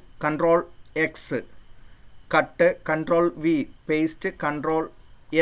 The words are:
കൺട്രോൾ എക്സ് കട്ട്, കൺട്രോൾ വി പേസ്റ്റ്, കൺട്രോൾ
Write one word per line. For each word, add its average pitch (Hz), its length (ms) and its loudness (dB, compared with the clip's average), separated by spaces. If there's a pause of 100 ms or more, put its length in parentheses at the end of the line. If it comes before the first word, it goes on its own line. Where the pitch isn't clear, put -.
(240)
കൺട്രോൾ 165 360 2 (440)
എക്സ് - 360 -6 (960)
കട്ട്, 156 320 2 (220)
കൺട്രോൾ 165 360 2 (200)
വി 165 100 2 (340)
പേസ്റ്റ്, 156 420 -2 (120)
കൺട്രോൾ 151 400 -2 (580)